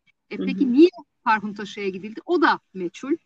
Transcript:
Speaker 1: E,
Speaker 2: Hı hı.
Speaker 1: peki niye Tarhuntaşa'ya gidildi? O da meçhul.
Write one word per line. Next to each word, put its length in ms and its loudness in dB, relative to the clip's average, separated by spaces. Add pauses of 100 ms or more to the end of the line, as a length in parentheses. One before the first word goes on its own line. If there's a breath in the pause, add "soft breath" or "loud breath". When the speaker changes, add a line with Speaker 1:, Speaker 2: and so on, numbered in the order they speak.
(300)
Speaker 1:
E, 80 -10
Speaker 2:
Hı 40 -6
hı. 40 -4
Speaker 1:
peki 260 0
niye 160 8 (360)
Tarhuntaşa'ya 640 -2
gidildi? 380 -8
O 160 2
da 180 4 (140)
meçhul. 520 -6